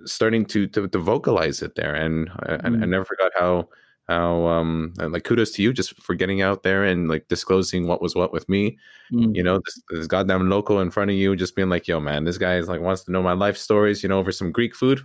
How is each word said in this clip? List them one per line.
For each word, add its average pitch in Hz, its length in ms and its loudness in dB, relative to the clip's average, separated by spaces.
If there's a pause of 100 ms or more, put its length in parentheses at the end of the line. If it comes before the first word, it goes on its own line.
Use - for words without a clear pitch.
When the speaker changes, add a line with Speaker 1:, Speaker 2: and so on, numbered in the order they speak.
Speaker 1:
starting 110 420 0
to, 101 200 0
to, 101 200 -2
to 95 120 -2
vocalize 87 600 0
it 80 140 -8
there. 76 200 -4
And 80 340 -2
I, - 220 -8
I, 80 40 -2
I - 20 -2
Speaker 2:
Mm-hmm. 113 320 -2
Speaker 1:
never 95 160 0
forgot 95 300 0
how, 90 340 0 (400)
how, 85 380 2
um, 82 520 0
and, 80 140 -4
like, 87 100 -4
kudos 117 280 2
to 101 120 -2
you 120 80 4
just - 300 -4
for - 120 -4
getting 95 280 0
out 95 220 0
there 98 200 2
and, 90 240 2
like, 78 220 -2
disclosing 90 580 0
what 87 140 0
was - 140 -4
what 90 180 0
with 82 160 -4
me. 101 280 0 (360)
Speaker 2:
Mm. 113 200 2
Speaker 1:
You 92 100 0
know, 92 200 2
this, - 260 -12
this 80 180 -6
goddamn 92 420 2
loco 101 300 2
in 90 120 0
front 101 180 0
of 98 60 0
you 98 220 2
just 90 180 -4
being 95 140 0
like, 87 180 0
"Yo, 82 140 0
man, 73 240 -2
this 90 120 -2
guy 90 200 0
is, 85 100 -2
like, 87 140 -4
wants 92 240 -2
to 90 80 -6
know 92 100 2
my 90 80 2
life 101 240 0
stories, 104 480 2
you 95 60 -2
know, 95 100 2
over 90 140 0
some 87 180 -4
Greek 120 240 -2
food. 135 300 2